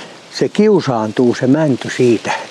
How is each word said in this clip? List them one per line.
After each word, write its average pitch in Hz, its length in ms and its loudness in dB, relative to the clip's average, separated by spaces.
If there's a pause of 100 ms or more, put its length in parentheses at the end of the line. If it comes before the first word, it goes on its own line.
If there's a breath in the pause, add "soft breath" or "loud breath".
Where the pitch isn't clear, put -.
(400 loud breath)
se 135 100 0
kiusaantuu 127 840 2
se 135 120 -2
mänty 139 420 0
siitä. 120 420 0 (180)